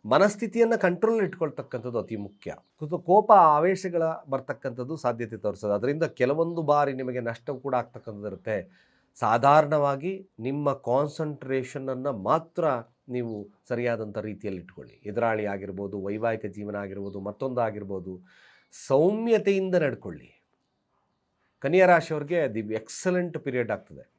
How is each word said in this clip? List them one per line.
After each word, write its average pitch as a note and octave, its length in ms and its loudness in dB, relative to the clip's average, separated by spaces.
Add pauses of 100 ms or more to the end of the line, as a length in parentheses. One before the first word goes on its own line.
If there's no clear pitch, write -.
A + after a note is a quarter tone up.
ಮನಸ್ಥಿತಿಯನ್ನ G#3 680 4
ಕಂಟ್ರೋಲ್ A3 480 2
ಇಟ್ಕೊಳ್ತಕ್ಕಂಥದ್ದು B2 760 -6
ಅತಿ G#2+ 160 -6
ಮುಖ್ಯ. G2+ 400 -12 (240)
ಕುತು-, E3 240 -8
ಕೋಪ, G3+ 280 6
ಆವೇಶಗಳ F3 720 6 (260)
ಬರ್ತಕ್ಕಂಥದ್ದು B2+ 680 -6
ಸಾಧ್ಯತೆ A2+ 400 -4
ತೋರಿಸ್ತದೆ. G#2 340 -4
ಅದರಿಂದ C3+ 320 0
ಕೆಲವೊಂದು E3 580 0
ಬಾರಿ D3 320 2
ನಿಮಗೆ B2+ 260 -6
ನಷ್ಟವೂ A#2 400 -8
ಕೂಡ C3+ 160 -4
ಆಗ್ತಕ್ಕಂಥದ್ದು A2 520 -6
ಇರುತ್ತೆ. F#2+ 600 -8 (320)
ಸಾಧಾರಣವಾಗಿ C#3+ 1080 4 (100)
ನಿಮ್ಮ C#3 340 -2
ಕಾನ್ಸಂಟ್ರೇಷನನ್ನು C3+ 1400 -4
ಮಾತ್ರ D#3 520 -2 (440)
ನೀವು A2+ 400 -6 (180)
ಸರಿಯಾದಂಥ A#2 500 -4
ರೀತಿಯಲ್ಲಿ G2+ 440 -8
ಇಟ್ಕೊಳ್ಳಿ. - 440 -20
ಎದುರಾಳಿ A2 400 0
ಆಗಿರ್ಬೋದು, G2 560 -6
ವೈವಾಹಿಕ G#2+ 440 -4
ಜೀವನ G#2 300 -10
ಆಗಿರ್ಬೋದು, G2+ 440 -8
ಮತ್ತೊಂದು A#2+ 420 -6
ಆಗಿರ್ಬೋದು, G2 580 -6 (680)
ಸೌಮ್ಯತೆಯಿಂದ F#3+ 880 2
ನಡ್ಕೊಳ್ಳಿ. A#2 680 -4 (1120)
ಕನ್ಯಾ F3+ 260 6
ರಾಶಿಯವ್ರಿಗೆ D#3 680 2
ದಿ A2 60 -4
ಎಕ್ಸಲೆಂಟ್ D#3+ 760 -2
ಪೀರಿಯಡ್ B2 340 -2
ಆಗ್ತದೆ. E2+ 480 -10